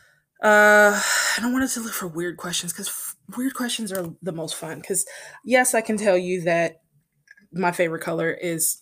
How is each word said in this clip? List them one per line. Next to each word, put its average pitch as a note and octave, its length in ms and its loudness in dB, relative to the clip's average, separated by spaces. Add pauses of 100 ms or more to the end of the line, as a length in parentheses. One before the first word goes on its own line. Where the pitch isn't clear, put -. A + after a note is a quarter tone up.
(420)
Uh, G#3 600 8
I - 380 0
don't A#3+ 120 -2
want C4 160 0
to - 120 -4
look A3+ 140 -10
for F#3+ 120 -6
weird E3+ 300 -6
questions, F3 380 -6
'cause G3+ 140 -10
f-, - 280 -10 (220)
weird C4 160 -4
questions A#3 360 -6
are F3+ 300 -8
the F3+ 120 -8
most D#3+ 220 -8
fun. D#3 280 -12
'Cause, - 240 -4 (380)
yes, B3+ 300 2
I A3+ 60 4
can A3 160 -2
tell G3 220 2
you F3+ 240 -4
that E3+ 400 0 (720)
my F3 200 -2
favorite E3 300 -2
color E3 280 -4
is E3 520 -4